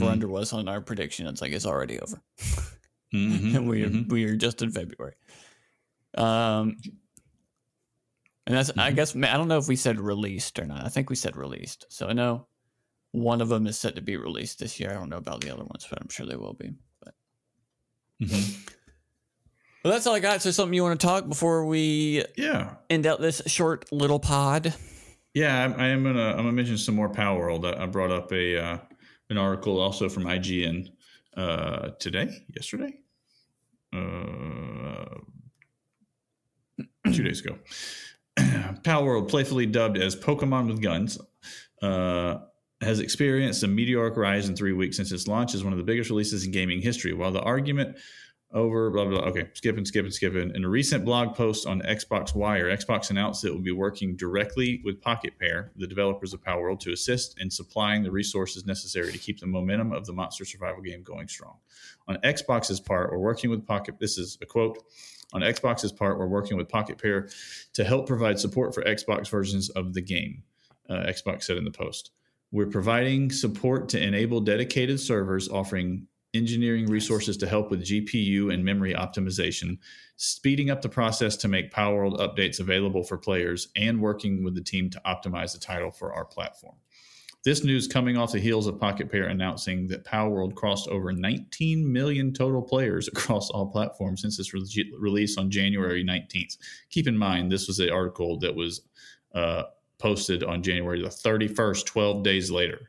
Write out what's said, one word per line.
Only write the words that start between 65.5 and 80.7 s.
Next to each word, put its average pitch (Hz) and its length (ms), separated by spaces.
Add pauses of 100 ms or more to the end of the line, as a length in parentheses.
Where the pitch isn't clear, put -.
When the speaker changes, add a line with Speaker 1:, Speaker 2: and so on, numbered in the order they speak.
Speaker 2:
part, 95 260
we're 92 100
working 101 280
with 87 140
Pocket - 320
Pair 101 260 (460)
to 110 100
help 131 240
provide 113 320
support 113 340
for - 100
Xbox 104 460
versions 98 420
of 92 220
the 92 80
game," 90 420 (460)
uh, 92 140
Xbox - 400
said 90 140
in - 80
the - 60
post. - 400 (420)
"We're 104 140
providing 123 640
support 127 600
to 82 120
enable 110 380
dedicated 127 640
servers, 95 480
offering 95 580 (260)
engineering 117 520
resources 107 520
to 95 100
help 104 240
with 90 120
G 104 180
P 107 180
U 98 320
and 90 120
memory 98 300
optimization, 90 840 (380)
speeding 139 520
up 139 120